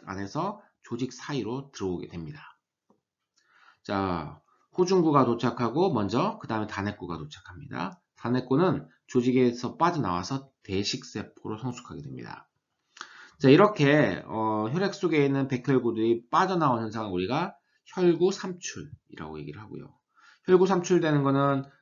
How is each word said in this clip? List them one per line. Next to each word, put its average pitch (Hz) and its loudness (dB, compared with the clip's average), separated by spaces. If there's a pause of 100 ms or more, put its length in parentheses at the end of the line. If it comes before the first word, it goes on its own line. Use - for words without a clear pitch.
안에서 160 -8 (200)
조직 123 -8
사이로 135 -8
들어오게 90 -6
됩니다. 76 -14 (1300)
자, 92 -4 (380)
호중구가 170 4
도착하고 123 0
먼저 127 -2
그 143 -16
다음에 110 -4
단핵구가 98 -6
도착합니다. 92 -12 (160)
단핵구는 131 0 (200)
조직에서 123 2
빠져나와서 135 -2 (140)
대식세포로 104 -6
성숙하게 120 -10
됩니다. - -14 (920)
자, 135 6
이렇게, 147 6
어, 110 -2
혈액 190 -2
속에 156 2
있는 139 0
백혈구들이 117 0
빠져나온 160 0
현상을 110 -6
우리가 120 -4 (300)
혈구 175 2
삼출이라고 82 -12
얘기를 76 -12
하고요. 85 -16 (540)
혈구 185 8
삼출되는 170 4
거는 139 2 (180)